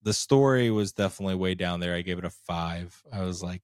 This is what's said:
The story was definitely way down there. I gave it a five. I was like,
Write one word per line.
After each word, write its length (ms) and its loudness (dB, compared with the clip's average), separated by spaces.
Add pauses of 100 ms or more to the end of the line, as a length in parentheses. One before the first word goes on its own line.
The 100 0
story 580 4
was 220 0
definitely 420 -2
way 200 0
down 240 -2
there. 160 -2
I 60 -4
gave 180 -4
it 60 -8
a 40 -4
five. 720 -6 (100)
I 120 -6
was 200 -4
like, 200 -8